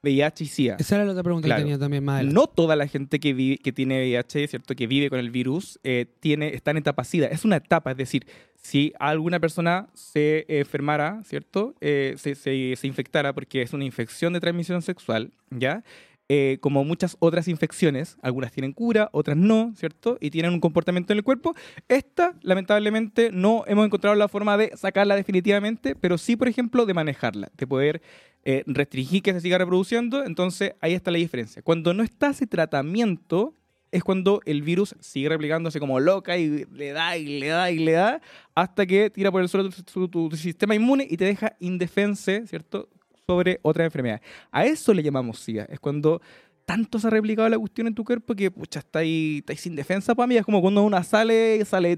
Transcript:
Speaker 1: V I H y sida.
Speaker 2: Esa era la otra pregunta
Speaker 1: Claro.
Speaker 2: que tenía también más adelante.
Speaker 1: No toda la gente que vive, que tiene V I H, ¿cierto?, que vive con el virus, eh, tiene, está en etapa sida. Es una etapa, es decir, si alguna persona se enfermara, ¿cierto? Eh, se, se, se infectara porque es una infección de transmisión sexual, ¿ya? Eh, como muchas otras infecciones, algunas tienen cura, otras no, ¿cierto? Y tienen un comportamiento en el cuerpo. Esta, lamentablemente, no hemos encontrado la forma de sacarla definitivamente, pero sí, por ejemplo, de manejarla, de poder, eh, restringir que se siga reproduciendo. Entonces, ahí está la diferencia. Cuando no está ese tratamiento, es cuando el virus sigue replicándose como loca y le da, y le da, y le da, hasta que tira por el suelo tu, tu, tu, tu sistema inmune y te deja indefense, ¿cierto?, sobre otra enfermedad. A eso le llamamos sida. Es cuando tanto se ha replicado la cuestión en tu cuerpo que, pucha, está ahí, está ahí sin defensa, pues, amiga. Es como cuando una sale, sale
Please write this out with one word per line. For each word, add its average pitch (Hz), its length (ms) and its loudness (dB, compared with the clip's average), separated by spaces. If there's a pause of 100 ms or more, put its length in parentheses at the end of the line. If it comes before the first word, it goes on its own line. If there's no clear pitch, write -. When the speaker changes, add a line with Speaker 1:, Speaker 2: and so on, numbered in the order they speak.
Speaker 1:
V 147 80 0
I 135 100 4
H 156 220 -2
y 147 40 -8
sida. 117 320 -2
Speaker 2:
Esa 202 180 2
era 208 80 2
la 196 80 -2
otra 180 100 -4
pregunta 165 240 -2
Speaker 1:
Claro. 123 140 2
Speaker 2:
que - 20 -2
tenía 143 160 -2
también 143 260 -2
más 139 100 0
adelante. 139 200 0
Speaker 1:
No 269 100 8
toda 165 300 2
la 143 120 0
gente 143 320 -4
que 143 140 0
vive, 131 240 0
que 135 140 -4
tiene 131 300 -2
V 127 80 0
I 120 80 2
H, 143 320 -4
¿cierto?, 127 260 -8
que 127 100 -4
vive 135 240 0
con 131 80 -4
el 120 140 -4
virus, 127 520 -4
eh, 123 220 -2 (140)
tiene, 151 340 0
está - 180 -4
en 156 60 0
etapa 143 260 -2
sida. 151 220 0
Es 151 180 -4
una 208 120 4
etapa, 156 340 0
es 131 80 -6
decir, 131 300 -4 (280)
si 143 440 0
alguna 160 400 -2
persona 170 560 0
se 151 520 0
enfermara, 151 760 -2
¿cierto? 196 560 -6
Eh, 139 360 0
se, 139 180 -6
se, 131 400 -4
se - 120 -8
infectara 139 460 -2
porque 135 300 -6
es 120 100 -8
una 139 100 -6
infección 135 500 -4
de 170 80 -4
transmisión 170 420 -4
sexual, 113 480 -4 (180)
¿ya? 135 340 -4 (440)
Eh, 139 320 2
como 139 240 2
muchas 170 360 -2
otras 165 280 2
infecciones, 160 760 -2
algunas 127 300 -4
tienen 135 220 -6
cura, 226 380 0
otras 147 260 0
no, 220 380 4
¿cierto? 226 440 -4
Y 147 120 -4
tienen 165 220 0
un 175 60 0
comportamiento 175 540 2
en 208 40 2
el 208 60 -2
cuerpo. 262 320 0 (320)
Esta, 339 540 0
lamentablemente, 208 880 2
no 202 360 2
hemos 208 180 4
encontrado 208 300 2
la 208 120 4
forma 202 300 0
de 220 180 0
sacarla 196 400 2
definitivamente, 202 800 0
pero 180 220 0
sí, 233 180 0
por 247 120 2
ejemplo, 240 400 2
de 185 80 0
manejarla, 127 600 -4
de 131 120 -6
poder, 139 340 0 (420)
eh, 135 220 0
restringir 139 560 -2
que 196 120 0
se 175 80 -4
siga 180 180 2
reproduciendo. 233 680 0
Entonces, 180 560 -4
ahí 165 120 0
está 180 180 -4
la 170 80 0
diferencia. 127 420 -6
Cuando 170 320 0
no 208 80 0
está 285 300 0
ese 269 160 -4
tratamiento, 175 1080 -2 (380)
es 180 120 -2
cuando 190 420 2
el 147 180 -2
virus 175 360 0
sigue 139 300 -4
replicándose 160 500 -2
como 135 200 0
loca 180 380 2
y 151 360 -2
le 143 180 -12
da, 165 260 -4
y 143 220 -8
le 139 100 -4
da, 180 200 0
y 165 80 -2
le 160 140 2
da, 208 280 2 (360)
hasta 185 320 0
que 202 240 2
tira 196 200 0
por 185 120 0
el 175 60 -2
suelo 196 200 -2
tu, 180 140 -16
tu, 185 240 -4
tu, 165 220 -2
tu 160 80 -6
sistema 175 360 -2
inmune 254 340 2
y 165 100 -4
te 185 80 0
deja 202 340 -2
indefense, 196 880 -2
¿cierto?, - 420 -10 (380)
sobre 180 360 2
otra 156 200 2
enfermedad. 123 380 -4 (300)
A 170 160 4
eso 294 260 2
le 175 80 4
llamamos 131 380 -2
sida. 110 240 -6
Es - 160 -14
cuando 147 420 0 (420)
tanto 214 360 -4
se 220 80 -2
ha - 20 2
replicado 220 400 2
la 226 80 2
cuestión 226 300 -4
en 220 80 -4
tu 226 100 -6
cuerpo 240 300 -2
que, 196 160 0
pucha, - 260 -12
está 156 220 -4
ahí, 160 400 0
está - 140 -10
ahí 151 40 -8
sin 175 180 -10
defensa, 190 380 -2
pues, 240 100 2
amiga. 247 180 4
Es - 40 -2
como 208 160 4
cuando 202 220 6
una 196 200 4
sale, 226 600 4
sale 175 320 2